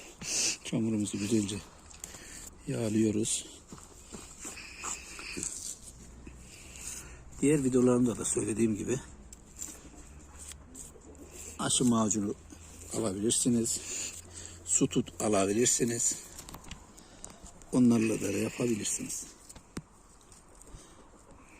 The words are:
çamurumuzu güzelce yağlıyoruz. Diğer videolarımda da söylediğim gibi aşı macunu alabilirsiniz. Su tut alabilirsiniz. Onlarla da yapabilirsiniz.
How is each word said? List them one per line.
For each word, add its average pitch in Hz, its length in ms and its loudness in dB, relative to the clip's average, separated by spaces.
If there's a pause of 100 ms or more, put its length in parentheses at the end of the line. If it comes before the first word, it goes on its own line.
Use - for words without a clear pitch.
(640)
çamurumuzu 110 540 0
güzelce 101 400 2 (1120)
yağlıyoruz. 110 760 2 (4000)
Diğer 143 220 6
videolarımda 123 540 6
da 120 80 -6
söylediğim 110 520 2
gibi 120 220 -2 (2500)
aşı 131 260 2
macunu 107 500 4 (640)
alabilirsiniz. 113 840 2 (840)
Su - 220 4
tut - 340 -2
alabilirsiniz. 113 960 4 (1600)
Onlarla 117 500 6
da 101 100 0
yapabilirsiniz. 110 920 -2 (2250)